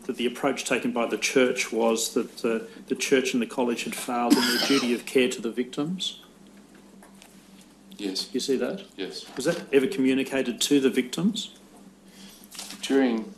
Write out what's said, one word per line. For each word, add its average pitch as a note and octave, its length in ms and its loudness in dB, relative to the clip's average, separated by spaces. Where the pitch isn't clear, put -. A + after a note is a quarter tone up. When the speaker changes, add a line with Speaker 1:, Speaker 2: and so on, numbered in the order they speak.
Speaker 1:
that A#2+ 120 -6
the A#2+ 100 0
approach B2 400 -2
taken A#2+ 260 0
by A#2+ 140 0
the A2+ 100 -2
church - 560 2
was A2+ 400 2
that - 260 -2
the, A2+ 300 -2
the C3 60 -2
church - 380 2
and B2 80 2
the A2 60 0
college A#2+ 380 -2
had A#2 100 -8
failed A#2+ 400 0
in - 60 6
their B2 260 0
duty B2 260 2
of A2 140 -2
care B2 240 4
to A#2+ 100 -6
the A2+ 100 -4
victims. D3 680 -4
Speaker 2:
Yes. G2 360 -6
Speaker 1:
You B2 80 -2
see C3 180 0
that? C#3+ 260 -4
Speaker 2:
Yes. F#2 300 -8
Speaker 1:
Was C3 100 -4
that E3+ 160 0
ever C3+ 140 6
communicated C3 760 0
to C#3+ 180 4
the C3 100 4
victims? D3 640 0
Speaker 2:
During, A#2 560 2